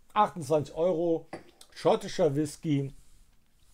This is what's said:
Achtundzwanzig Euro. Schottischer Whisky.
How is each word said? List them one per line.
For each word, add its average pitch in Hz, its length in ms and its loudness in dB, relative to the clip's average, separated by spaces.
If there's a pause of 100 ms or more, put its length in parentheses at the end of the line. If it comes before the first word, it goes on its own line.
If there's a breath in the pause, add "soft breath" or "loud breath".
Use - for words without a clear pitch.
(120)
Achtundzwanzig 156 640 0
Euro. 165 540 0 (440)
Schottischer 180 640 0
Whisky. 143 580 -2 (800)